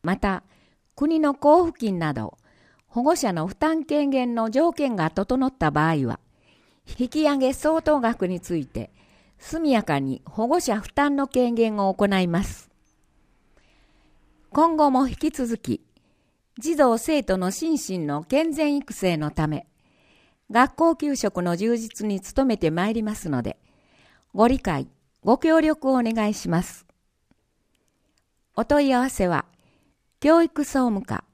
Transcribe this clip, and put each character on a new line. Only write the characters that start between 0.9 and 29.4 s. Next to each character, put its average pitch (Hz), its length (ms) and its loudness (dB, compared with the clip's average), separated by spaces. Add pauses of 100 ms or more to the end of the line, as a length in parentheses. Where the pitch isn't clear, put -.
国 320 240 0
の 285 240 0
交 339 240 6
付 330 100 -6
金 202 220 -2
な 151 160 -2
ど、 110 240 -8 (480)
保 233 160 -4
護 320 140 4
者 214 160 -2
の 165 160 -4
負 202 80 -10
担 320 280 0
軽 294 240 0
減 247 280 -2
の 226 140 -2
条 320 220 2
件 269 220 -2
が 160 160 0
整 254 340 -2
っ 269 60 0
た 151 220 -2
場 151 160 2
合 147 180 0
は、 110 140 -6 (760)
引 247 120 -4
き 302 160 -2
上 285 140 0
げ 262 160 0
相 320 280 -2
当 302 160 2
額 233 300 -2
に 180 100 -4
つ 175 180 -6
い 139 100 -4
て、 - 260 -12 (440)
速 320 300 -6
や 240 160 2
か 147 160 -2
に 135 260 -6
保 220 220 -4
護 330 140 2
者 220 200 -2
負 - 140 -18
担 285 220 0
の 277 100 0
軽 247 260 0
減 226 260 0
を 196 140 2
行 196 140 0
い 185 220 2
ま 170 160 -2
す。 - 260 -14 (1800)
今 320 260 2
後 294 160 4
も 262 160 2
引 - 80 -8
き 302 140 -2
続 233 280 -4
き、 - 260 -6 (720)
児 311 200 -2
童 247 220 4
生 302 260 0
徒 190 120 0
の 185 140 -2
心 311 340 -2
身 190 220 -6
の 147 160 -4
健 302 300 0
全 294 240 0
育 - 160 -8
成 180 240 -2
の 151 160 -4
た 156 160 -2
め、 147 180 -6 (840)
学 247 240 2
校 330 220 2
給 294 180 -2
食 190 280 -4
の 175 120 0
充 220 220 0
実 220 320 -10
に 196 100 -2
努 269 260 -2
め 233 120 2
て 160 160 0
ま 175 160 -2
い 220 60 -4
り 220 100 -4
ま 214 100 -6
す - 140 -10
の 131 120 -2
で、 113 160 -8 (800)
ご 220 140 4
理 262 100 2
解、 147 300 -4 (340)
ご - 160 2
協 320 220 4
力 311 300 0
を 262 40 2
お 247 80 2
願 226 260 -2
い 214 60 -2
し - 140 -8
ま 175 160 0
す。 - 220 -18 (1700)
お 240 80 -2
問 294 240 4
い 262 40 2
合 247 60 4
わ 262 120 0
せ 185 180 -2
は、 165 180 -2 (720)